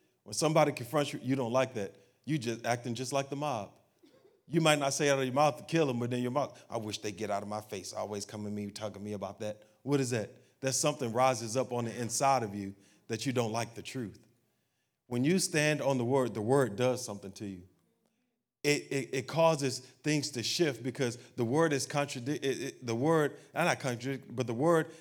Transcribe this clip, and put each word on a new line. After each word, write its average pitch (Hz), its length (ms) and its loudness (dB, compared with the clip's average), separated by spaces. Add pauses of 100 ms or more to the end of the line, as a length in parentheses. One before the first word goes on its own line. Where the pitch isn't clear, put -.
(240)
When 110 100 -14
somebody 151 380 4
confronts 143 420 -2
you, - 80 -8
you 127 140 0
don't 120 160 -2
like 127 240 2
that. 101 200 -6 (300)
You 160 140 -2
just 117 260 -4
acting 120 300 0
just 127 180 -6
like 139 160 -2
the 143 60 -6
mob. 135 360 -4 (760)
You 156 120 2
might 156 200 6
not 139 160 0
say 147 140 4
out 139 100 4
of 131 60 2
your 127 100 -2
mouth 147 220 4
to - 60 -16
kill 160 220 2
them, 123 140 0
but 120 100 -2
then 123 140 0
your 123 80 -2
mouth, 131 360 -2
"I 110 100 -8
wish 107 200 -6
they 107 140 -6
get 101 180 -6
out 101 140 -2
of 101 60 -10
my 104 120 -6
face, 98 320 -10
always 101 320 -6
coming 104 220 -8
to 104 40 -6
me, 104 200 -6
talking 104 240 -10
to 98 40 -12
me 104 140 -8
about 98 260 -8
that." 107 220 -8 (220)
What 139 180 0
is 123 100 -2
that? 110 200 -2 (300)
That's 131 160 0
something 143 360 0
rises 120 420 2
up 131 180 -2
on 120 120 -2
the 107 100 -6
inside 123 460 2
of 101 140 -6
you 98 180 -6 (340)
that 113 200 -4
you 127 60 -2
don't 120 180 2
like 113 240 -4
the 107 80 -12
truth. 113 340 -10 (920)
When 120 160 0
you 175 140 6
stand 151 440 2
on 135 180 2
the 117 60 2
word, 123 280 2
the 110 80 -2
word 117 340 4
does 123 300 0
something 98 280 -10
to 110 120 -12
you. 92 160 -10 (1000)
It, 147 260 2
it, 135 220 -2
it 135 160 -2
causes 143 540 2 (220)
things 151 280 0
to 120 100 -4
shift 131 420 0
because 123 340 -2 (180)
the 123 80 0
word 147 300 2
is 135 120 0
contradic-, 143 560 -4
it, 131 200 -2
it, 127 260 -10
the 117 80 0
word, 147 400 2 (180)
and 160 120 0
not 139 160 2
contradict, 123 520 -4
but 120 140 -2
the 117 60 -2
word 160 340 4 (140)